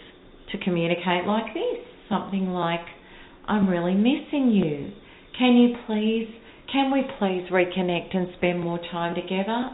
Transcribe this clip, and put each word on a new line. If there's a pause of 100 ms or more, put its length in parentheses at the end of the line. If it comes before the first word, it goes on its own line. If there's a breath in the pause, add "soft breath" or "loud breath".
(520)
to
communicate
like
this, (280)
something
like, (600 loud breath)
"I'm
really
missing
you. (440 loud breath)
Can
you (100)
please, (440 loud breath)
can
we (160)
please
reconnect
and
spend
more
time
together?